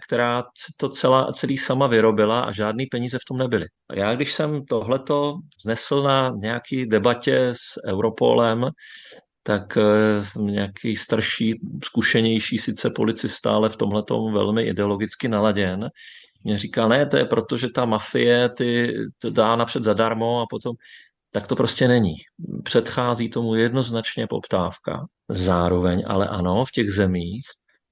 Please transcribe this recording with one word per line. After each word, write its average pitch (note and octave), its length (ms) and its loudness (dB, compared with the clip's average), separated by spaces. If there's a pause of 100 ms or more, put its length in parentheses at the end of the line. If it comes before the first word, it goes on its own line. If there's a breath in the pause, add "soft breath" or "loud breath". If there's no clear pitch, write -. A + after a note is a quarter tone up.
která A#2+ 340 0
c-, - 360 -14
to C3+ 120 -2
celá, C3 440 2
celý C3+ 240 -4
sama C3+ 300 0
vyrobila A2 540 4
a A#2 100 -4
žádný G#2+ 340 -4
peníze B2 320 -4
v - 100 -14
tom C3 100 -6
nebyly. A#2+ 280 0 (240)
A - 60 -10
já, G#2 200 0
když C#3+ 180 -2
jsem D3+ 320 -2
tohleto C3+ 680 -2 (260)
vznesl A#2 440 -2
na C3+ 340 2
nějaký A#2+ 480 -4
debatě A#2+ 680 2
s - 340 -10
Europolem, A#2 840 2 (720 loud breath)
tak, G2+ 340 -2
eh, G#2+ 640 4
nějaký G2+ 540 -4
starší, A2+ 640 -2 (240)
zkušenější A2+ 720 0
sice A2 320 -4
policista, A2 640 -2
ale G#2+ 160 4
v G#2+ 80 -12
tomhletom G#2+ 560 -2
velmi G#2 300 2
ideologicky G2+ 640 -2
naladěn, G#2 640 0 (540 loud breath)
mě G#2 140 -2
říkal: A2+ 320 0
„Ne, C#3 160 4
to C#3 120 0
je C3 80 2
proto, A2+ 320 0
že A#2+ 120 -4
ta A#2+ 160 -2
mafie A#2+ 640 2
ty, A#2+ 440 -2 (240)
to A2+ 120 -6
dá A2+ 260 4
napřed A#2 280 0
zadarmo A2+ 580 2
a A2+ 80 -4
potom,“ A#2+ 260 -8 (560 loud breath)
tak - 160 -4
to B2+ 80 0
prostě B2 320 2
není. A2+ 260 4 (500)
Předchází A#2 640 0
tomu A2+ 260 -2
jednoznačně A#2 720 0
poptávka. - 800 -4 (240)
Zároveň F2+ 800 2
ale G2 200 0
ano, F#2+ 380 0
v - 60 -8
těch G#2 200 -2
zemích, F#2+ 540 -2 (460)